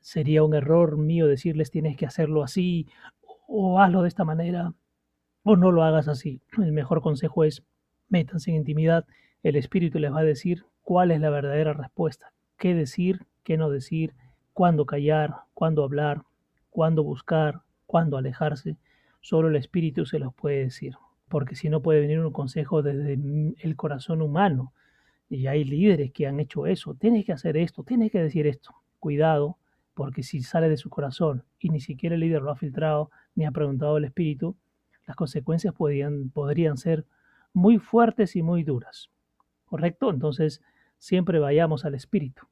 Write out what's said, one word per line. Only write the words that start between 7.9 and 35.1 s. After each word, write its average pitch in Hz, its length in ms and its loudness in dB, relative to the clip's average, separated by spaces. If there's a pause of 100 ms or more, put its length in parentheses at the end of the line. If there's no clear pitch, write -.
métanse 175 420 -2
en 160 80 0
intimidad, 156 480 2 (360)
el 147 140 2
Espíritu 160 420 0
les 147 140 -2
va 156 80 -2
a 160 40 2
decir 170 420 -2 (160)
cuál 180 280 2
es 156 100 2
la 151 100 2
verdadera 143 420 -2
respuesta, - 600 -6 (240)
qué 180 160 2
decir, 175 500 -2 (200)
qué 160 120 -2
no 156 140 0
decir, 160 420 -4 (400)
cuándo 165 320 4
callar, 147 520 0 (180)
cuándo 156 300 0
hablar, 143 380 -2 (460)
cuándo 160 340 0
buscar, 151 600 -2 (240)
cuándo 160 320 0
alejarse. 151 580 -6 (440)
Solo 160 280 0
el 151 80 2
Espíritu 156 480 -2
se - 140 -6
los 131 160 -6
puede 139 300 -2
decir, 131 320 -8 (320)
porque 139 260 -4
si 151 160 -4
no 151 100 0
puede 156 200 4
venir 147 200 0
un 160 120 -2
consejo 147 500 -2
desde 143 320 -4 (440)
el 160 180 -6
corazón 151 440 -6
humano. 151 540 0 (580)
Y 131 140 -4
hay 147 160 0
líderes 147 480 2
que 143 160 -4
han 139 140 -4
hecho 147 260 -6
eso, - 280 -4
"Tienes 208 300 2
que 202 80 -6
hacer 156 240 -4
esto, 170 280 -2
tienes 226 260 0
que 190 100 0
decir 151 280 0
esto". - 260 -8 (240)
Cuidado, 151 600 0 (360)
porque 139 300 -8
si 131 180 -8
sale 160 260 0
de 156 80 2
su - 140 -12
corazón 143 540 -4 (160)
y 180 80 -2
ni 156 100 0
siquiera 165 380 -6
el 165 60 0
líder 160 200 0
lo 139 80 -6
ha 135 60 -6
filtrado 151 560 -2 (240)
ni 156 100 0
ha 147 60 -4
preguntado 147 420 -2
al 151 100 0
Espíritu, 156 520 -4 (500)
las - 100 -16